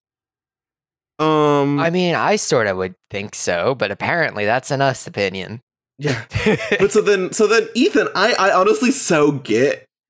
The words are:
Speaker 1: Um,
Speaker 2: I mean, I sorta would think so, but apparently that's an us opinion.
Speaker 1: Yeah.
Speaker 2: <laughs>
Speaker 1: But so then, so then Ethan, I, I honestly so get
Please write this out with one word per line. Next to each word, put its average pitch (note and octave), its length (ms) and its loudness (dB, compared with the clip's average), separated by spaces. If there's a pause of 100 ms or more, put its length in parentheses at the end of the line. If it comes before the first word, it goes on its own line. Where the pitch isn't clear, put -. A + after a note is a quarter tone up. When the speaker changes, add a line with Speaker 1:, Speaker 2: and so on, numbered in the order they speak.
(1200)
Speaker 1:
Um, D3 640 2
Speaker 2:
I E3 100 0
mean, F3 240 0
I C#3 220 0
sorta A2+ 400 0
would F#2 180 -4 (160)
think G2+ 240 -8
so, F#2 400 -2
but A2 160 -4
apparently A2+ 540 -2
that's A#2 260 0
an C#3 100 -2
us C3+ 260 -2
opinion. F#2+ 540 -6 (380)
Speaker 1:
Yeah. C3 260 -4 (220)
Speaker 2:
<laughs> G#3 100 2 (240)
Speaker 1:
But G3+ 100 2
so G#3+ 100 2
then, F#3 320 0
so G#3+ 140 2
then A3 280 2
Ethan, B3 420 2
I, G#3+ 180 2
I F#3+ 180 2
honestly G#3+ 380 2
so D3+ 420 2
get C3 540 0 (240)